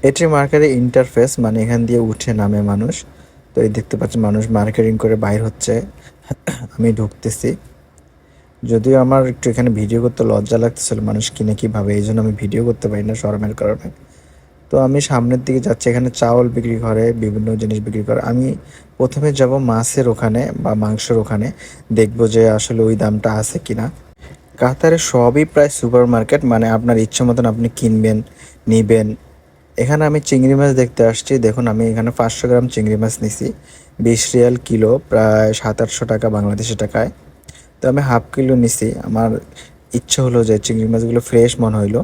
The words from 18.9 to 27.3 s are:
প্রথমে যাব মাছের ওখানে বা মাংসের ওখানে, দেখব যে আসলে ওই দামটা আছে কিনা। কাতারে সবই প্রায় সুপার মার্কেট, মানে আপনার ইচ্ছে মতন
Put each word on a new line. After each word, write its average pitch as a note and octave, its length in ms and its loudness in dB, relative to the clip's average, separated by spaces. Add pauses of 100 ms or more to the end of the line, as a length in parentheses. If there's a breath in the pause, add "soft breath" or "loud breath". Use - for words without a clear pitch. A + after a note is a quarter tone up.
প্রথমে C#3+ 320 0 (100)
যাব B2+ 120 4 (180)
মাছের A2+ 440 0
ওখানে A2+ 280 0 (220)
বা - 80 -2 (120)
মাংসের G#2+ 400 -2
ওখানে, G#2+ 240 -4 (500 loud breath)
দেখব A2+ 220 2 (140)
যে A2+ 100 6 (140)
আসলে A2+ 300 -2
ওই A2 140 2
দামটা G#2+ 280 0 (120)
আছে - 240 -6
কিনা। A2+ 200 -6 (760 loud breath)
কাতারে C3 360 2 (120)
সবই B2 340 4 (100)
প্রায় D3 240 4
সুপার B2 260 4 (100)
মার্কেট, A#2 280 0 (100)
মানে A2+ 140 2 (120)
আপনার A#2 280 2
ইচ্ছে - 220 -4
মতন A#2+ 260 2